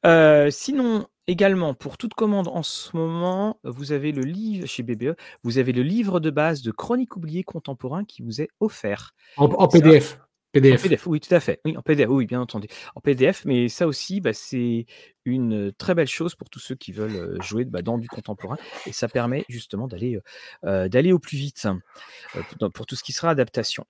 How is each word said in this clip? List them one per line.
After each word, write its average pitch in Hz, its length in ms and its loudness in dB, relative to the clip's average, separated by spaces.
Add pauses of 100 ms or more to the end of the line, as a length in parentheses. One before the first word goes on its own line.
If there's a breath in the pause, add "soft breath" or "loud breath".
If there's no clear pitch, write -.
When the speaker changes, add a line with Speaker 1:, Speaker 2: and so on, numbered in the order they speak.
Speaker 1:
Euh, 156 440 8
sinon, 233 580 -2 (180)
également, 180 480 2
pour - 240 -12
toute 220 160 -8
commande 202 340 0
en 165 140 -4
ce - 340 -8
moment, 180 680 -2
vous 135 280 -8
avez 147 200 -2
le 139 100 -2
livre, 185 440 -6
chez - 160 -8
B 120 100 -4
B 110 160 -6
E, 165 80 -4 (260 soft breath)
vous 120 160 -2
avez 127 140 0
le 123 100 0
livre 190 380 0
de 156 100 -2
base 147 320 -2
de 117 80 -6
Chroniques 240 480 -4
oubliées 165 240 -6
contemporains 156 640 -8
qui - 160 -20
vous 117 180 -8
est 156 80 -4 (120)
offert. - 520 -4 (240 soft breath)
Speaker 2:
En, 143 80 4
en 175 240 4
Speaker 1:
Et - 40 2
ça, 170 100 10
Speaker 2:
P 160 80 10
D 147 100 10
F. - 140 -6
Speaker 1:
en - 40 -20 (340)
Speaker 2:
P 139 100 6
D 131 160 8
F. - 60 -2
Speaker 1:
P 190 40 2
D 160 80 4
F, - 100 -8
oui, 156 140 -2
tout - 140 0
à 165 60 6
fait. - 260 -4
Oui, 156 100 -4
en - 60 -14
P 156 140 2
D 131 100 4
F, - 20 -2
oui, 135 160 2
bien 123 160 -4
entendu. 110 260 -8 (280 loud breath)
En - 80 -16
P 143 120 2
D 131 160 4
F, - 140 -6
mais 123 240 2
ça 170 180 -2
aussi, 180 360 -4
bah, 123 100 -2
c'est 120 540 -4 (400 soft breath)
une, 117 420 -2
euh, 98 80 -8
très - 180 -2
belle 156 140 0
chose - 260 -6
pour - 140 -18
tous - 120 -18
ceux - 160 -10
qui - 160 -16
veulent, 107 220 -6
euh, 90 280 -8
jouer, 113 240 -4
bah, 92 160 -8
dans 117 160 -4
du 117 100 -10
contemporain. 107 480 -10 (300 loud breath)
Et 104 60 -12
ça - 140 -4
permet 123 440 -2
justement 120 360 -8
d'aller, 113 300 -6
euh, - 60 -8 (420 soft breath)
euh, 95 240 0
d'aller 139 240 4
au 175 60 4
plus - 180 -6
vite, 139 300 -8
hein, 92 140 -2 (560 soft breath)
euh, 90 40 -8 (180)
pour, 104 140 -4
pour - 140 -14
tout 131 100 -10
ce - 80 -10
qui - 80 -12
sera - 160 -2
adaptation. 131 600 -2